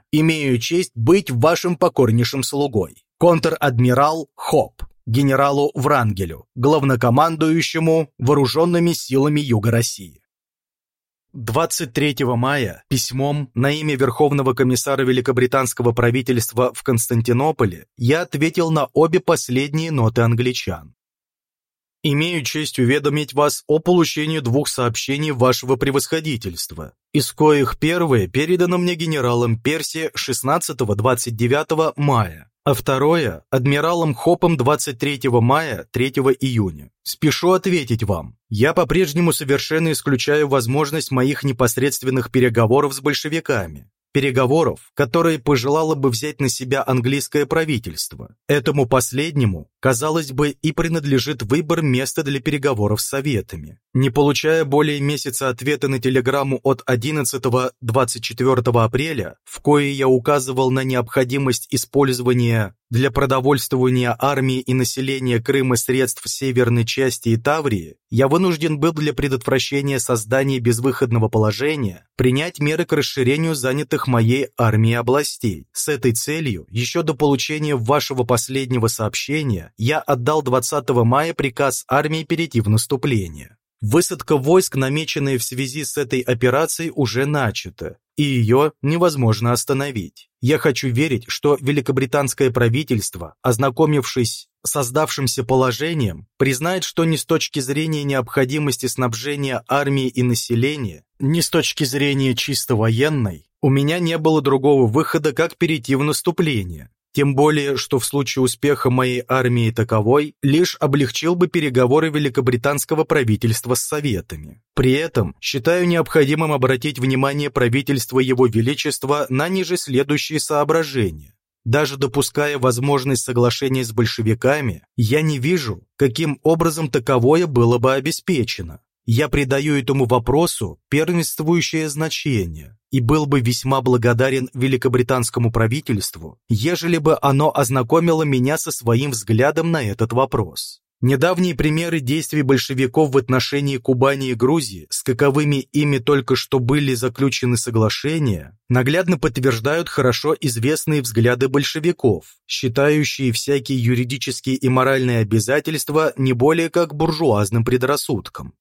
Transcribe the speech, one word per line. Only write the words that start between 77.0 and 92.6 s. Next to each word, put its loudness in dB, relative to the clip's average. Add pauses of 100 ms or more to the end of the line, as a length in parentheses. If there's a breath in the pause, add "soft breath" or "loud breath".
до -2
получения 0
вашего 0
последнего 0
сообщения, -4
я 0
отдал 0
двадцатого 0
мая 2
приказ -2
армии 0
перейти -2
в 0
наступление. -2 (240)
Высадка 0
войск, 2
намеченная -2
в -6
связи -8
с -8
этой -2
операцией, 0
уже 0
начата, -4 (180)
и 0
ее 2
невозможно 2
остановить. -4 (100)
Я 2
хочу 0
верить, -2
что 0
великобританское 0
правительство, -2